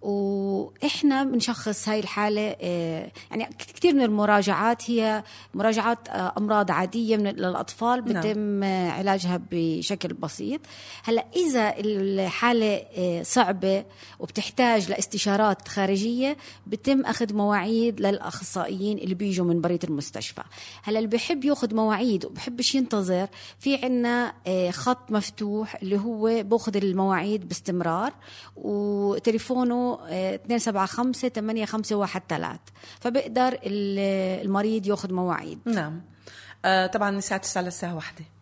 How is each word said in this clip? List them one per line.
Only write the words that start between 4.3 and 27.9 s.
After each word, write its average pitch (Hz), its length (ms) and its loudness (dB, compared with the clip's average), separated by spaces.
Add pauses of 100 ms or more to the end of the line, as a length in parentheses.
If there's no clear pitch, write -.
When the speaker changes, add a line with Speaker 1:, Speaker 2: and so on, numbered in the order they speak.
Speaker 1:
هي 220 340 0 (300)
مراجعات، 220 540 2
آه، 185 300 -2
أمراض 208 320 2
عادية 214 460 2
من، 208 100 2
للأطفال 226 880 -2
Speaker 2:
نعم. 180 100 0
Speaker 1:
بتم، 208 400 0
آه، 185 280 2
علاجها 180 500 0 (100)
بشكل 170 640 -2
بسيط. 208 460 -6 (440)
هلا 226 220 0 (100)
إذا 254 420 2
الحالة، 202 1040 2 (140)
آه، 175 260 0
صعبة 190 600 2 (340)
وبتحتاج 208 720 0
لاستشارات 202 760 2
خارجية، 226 680 0 (300)
بتم 262 340 2
أخذ 226 340 0
مواعيد 208 680 2
للأخصائيين 190 880 -2
اللي 190 260 -2
بيجوا 185 320 0
من 170 140 4
برية 175 240 2
المستشفى. 143 580 -6 (400)
هلا 214 160 0
اللي 226 100 0
بيحب 254 360 -2
ياخذ 254 300 2
مواعيد 220 500 2
وبحبش - 500 -4
ينتظر، 196 520 2 (320)
في 269 260 -2
عنا، 240 480 0 (140)
آه، 185 240 0
خط 247 420 -2
مفتوح 208 680 -2
اللي 196 160 0
هو 226 440 0
باخذ 208 340 2
المواعيد 190 720 2
باستمرار، 180 640 -2 (440)